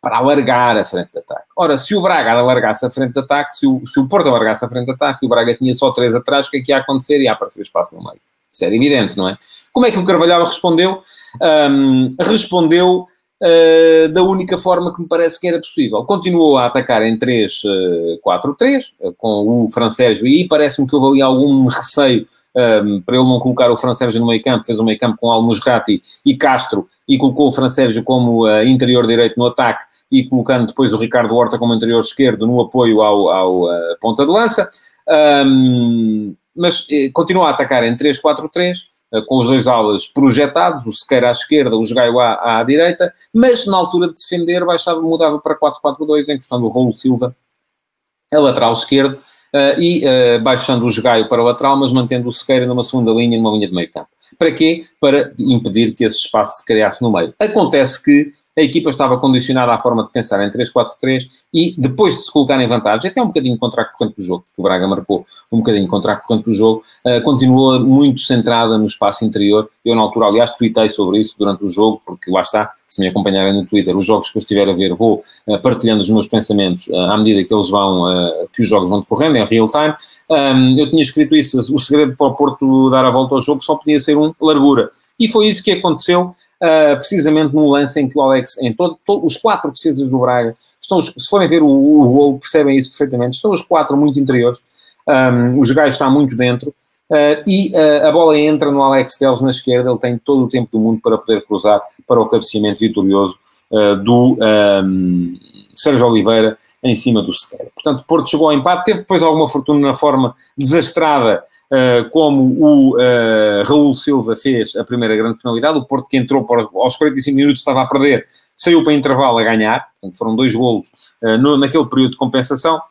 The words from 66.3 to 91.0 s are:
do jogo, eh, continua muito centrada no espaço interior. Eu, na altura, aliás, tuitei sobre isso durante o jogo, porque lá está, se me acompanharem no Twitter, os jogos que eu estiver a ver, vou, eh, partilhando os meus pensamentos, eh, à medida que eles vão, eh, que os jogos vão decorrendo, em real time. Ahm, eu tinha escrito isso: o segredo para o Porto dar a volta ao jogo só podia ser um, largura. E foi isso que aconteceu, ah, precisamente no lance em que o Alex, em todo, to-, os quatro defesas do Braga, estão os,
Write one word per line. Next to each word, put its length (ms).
do 80
jogo, 300
eh, 160
continua 580
muito 420
centrada 560
no 80
espaço 380
interior. 460
Eu, 100
na 60
altura, 260
aliás, 240
tuitei 380
sobre 300
isso 200
durante 240
o 60
jogo, 360
porque 240
lá 120
está, 320
se 140
me 80
acompanharem 460
no 120
Twitter, 320
os 80
jogos 240
que 80
eu 40
estiver 260
a 60
ver, 200
vou, 300
eh, 100
partilhando 440
os 80
meus 180
pensamentos, 640
eh, 80
à 200
medida 280
que 80
eles 160
vão, 420
eh, 420
que 80
os 60
jogos 220
vão 100
decorrendo, 380
em 80
real 220
time. 280
Ahm, 480
eu 120
tinha 120
escrito 360
isso: 200
o 220
segredo 380
para 100
o 80
Porto 540
dar 160
a 40
volta 240
ao 60
jogo 240
só 120
podia 220
ser 200
um, 240
largura. 480
E 120
foi 180
isso 160
que 80
aconteceu, 640
ah, 340
precisamente 600
no 160
lance 280
em 80
que 100
o 40
Alex, 380
em 120
todo, 340
to-, 200
os 100
quatro 360
defesas 360
do 120
Braga, 360
estão 200
os, 80